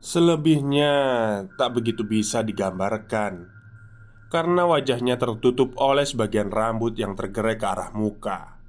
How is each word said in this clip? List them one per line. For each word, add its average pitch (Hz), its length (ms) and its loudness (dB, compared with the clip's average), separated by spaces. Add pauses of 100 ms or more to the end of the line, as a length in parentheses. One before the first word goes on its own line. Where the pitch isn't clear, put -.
Selebihnya 147 920 4 (640)
tak 123 160 0
begitu 113 320 -2
bisa 110 320 0
digambarkan, 101 1120 -4 (800)
karena 175 320 2
wajahnya 127 560 2
tertutup 123 560 2
oleh 139 320 2
sebagian 107 400 0
rambut 113 480 -2
yang 101 160 -4
tergerai 107 480 -4
ke 104 80 -2
arah - 240 -6
muka. 104 640 -6 (120)